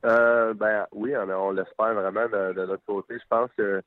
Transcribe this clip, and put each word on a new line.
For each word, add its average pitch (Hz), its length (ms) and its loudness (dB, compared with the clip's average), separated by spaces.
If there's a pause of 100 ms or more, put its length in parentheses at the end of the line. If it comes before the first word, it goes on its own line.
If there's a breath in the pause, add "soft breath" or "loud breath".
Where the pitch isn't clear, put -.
Euh, 117 500 4
ben 107 380 0
oui, 117 260 -4
on, 101 120 -2
on 95 220 -2
l'espère 107 440 -2
vraiment 101 320 -2
de, 98 260 -2
de 92 120 -4
notre 95 200 -6
côté. 101 320 -6
Je - 100 -16
pense 120 300 0
que 98 300 0